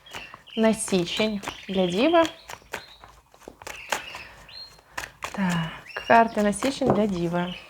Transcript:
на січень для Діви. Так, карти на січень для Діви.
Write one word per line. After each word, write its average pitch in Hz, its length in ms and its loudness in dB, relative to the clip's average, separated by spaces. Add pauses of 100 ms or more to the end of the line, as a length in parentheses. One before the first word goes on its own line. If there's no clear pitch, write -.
(580)
на 220 160 6
січень 202 680 0 (280)
для 185 160 2
Діви. 277 380 4 (3000)
Так, 175 760 -4
карти 226 360 6
на 208 100 2
січень 262 340 -2
для 214 180 4
Діви. 175 480 -2 (160)